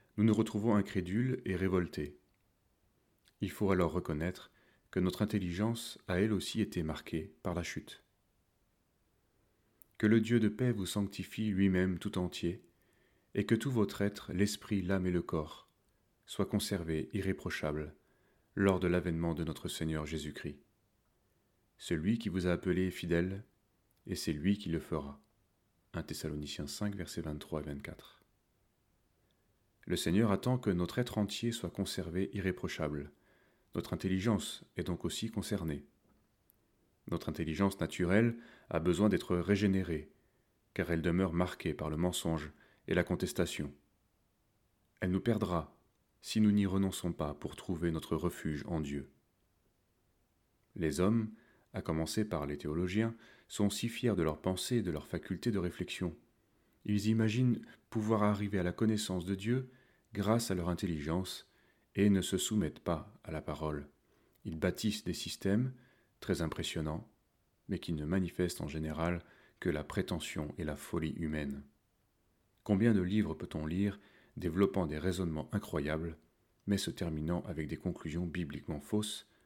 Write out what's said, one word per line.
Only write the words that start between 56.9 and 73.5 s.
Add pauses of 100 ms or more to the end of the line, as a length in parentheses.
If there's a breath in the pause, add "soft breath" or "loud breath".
imaginent (280 loud breath)
pouvoir
arriver
à
la
connaissance
de
Dieu (440 soft breath)
grâce
à
leur
intelligence (480 soft breath)
et
ne
se
soumettent
pas
à
la
parole. (560 soft breath)
Ils
bâtissent
des
systèmes, (480 loud breath)
très
impressionnants, (600)
mais
qui
ne
manifestent
en
général (380 loud breath)
que
la
prétention
et
la
folie
humaine. (1000)
Combien
de
livres
peut-on